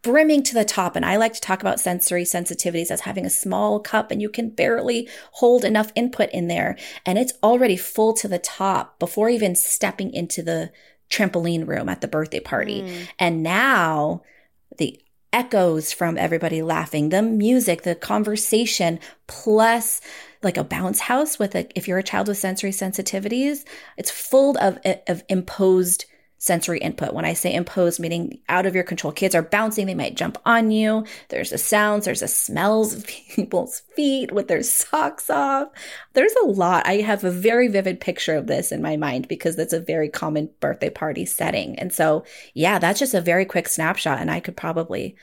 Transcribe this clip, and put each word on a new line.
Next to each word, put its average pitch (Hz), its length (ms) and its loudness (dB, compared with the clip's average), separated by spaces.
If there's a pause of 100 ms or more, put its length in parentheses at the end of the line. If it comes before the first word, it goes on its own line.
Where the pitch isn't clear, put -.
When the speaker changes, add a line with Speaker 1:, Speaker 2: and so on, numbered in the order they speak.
Speaker 1:
brimming 302 380 6
to 277 120 -2
the 226 100 4
top. 185 320 0
And 165 100 0
I 185 120 2
like 226 160 2
to - 80 -10
talk 190 180 -2
about 196 220 0
sensory 180 420 0
sensitivities 175 680 -2
as 180 100 -4
having 190 240 -6
a 185 40 -4
small 208 520 0
cup 220 280 -2
and 208 120 -2
you 208 80 -4
can 226 220 -6
barely 233 580 0 (240)
hold 240 320 6
enough 214 300 2
input 240 340 0
in 175 180 -4
there. 170 300 -2 (280)
And 185 120 2
it's 254 160 0 (100)
already 233 320 6
full 220 380 0
to 220 160 -2
the 180 100 -2
top - 600 -2
before 208 280 0
even 214 260 2
stepping - 600 -2
into 170 280 -6
the 165 300 -4 (380)
trampoline 170 580 0
room - 220 -4
at 90 100 -6
the - 80 -6
birthday 156 320 -4
party. - 440 -4
Speaker 2:
Mm. 175 240 -10 (120)
Speaker 1:
And 170 240 0
now 170 760 2 (560)
the - 240 -4 (320)
echoes 185 580 2
from 170 260 -2
everybody 160 440 0
laughing, 160 480 0
the 190 140 4
music, 220 580 2
the 170 140 -2
conversation, 214 1040 0 (260)
plus, 220 760 2 (420)
like, 185 140 0
a - 80 -2
bounce 185 380 -2
house 294 360 0
with 202 160 -2
a, 180 140 -2 (100)
if 180 80 -6
you're 185 120 0
a 190 60 0
child 202 260 -2
with 202 80 -2
sensory 190 340 -2
sensitivities, 202 960 -4 (320)
it's - 140 -6
full 269 480 4
of, 196 200 2 (280)
of 175 200 -4
imposed 185 800 2 (340)
sensory 170 380 -2
input. - 380 -4
When 165 100 -4
I 160 80 -2
say 180 180 -2
imposed, 175 480 0
meaning 170 380 -6 (100)
out 185 200 2
of 190 80 -2
your 180 80 2
control. 165 280 -6
Kids 190 220 0
are 165 80 4
bouncing. 208 460 -2
They 185 80 -4
might - 200 -4
jump - 300 -4
on 226 240 4
you. 220 340 2 (260)
There's - 200 -4
the - 80 -4
sounds. 208 480 2
There's - 140 -2
the 190 80 -4
smells 214 680 0
of - 140 -10
<laughs> - 280 -14
people's - 460 -2 (140)
feet 269 360 0
with 196 160 -2
their 170 140 0
socks - 680 0
off. 277 380 0 (440)
There's 403 300 6
a - 20 6
lot. 185 400 4
I 196 120 2
have 208 260 0
a 185 80 2
very 226 380 4
vivid 190 300 0
picture 170 360 -2
of 151 100 -2
this - 260 0
in 151 120 -4
my 156 140 -2
mind 127 300 -4
because - 280 -2
that's 170 180 -2
a 165 60 0
very 160 300 -2
common 156 500 -4
birthday - 320 -2
party 165 340 -6
setting. - 540 -4
And 185 120 -6
so, 160 320 2 (300)
yeah, 180 240 2
that's 170 220 2
just 262 160 0
a 185 40 4
very 170 240 2
quick 185 240 -2
snapshot. 160 520 0
And 160 100 -4
I 160 100 -2
could 175 160 -10
probably 165 680 -6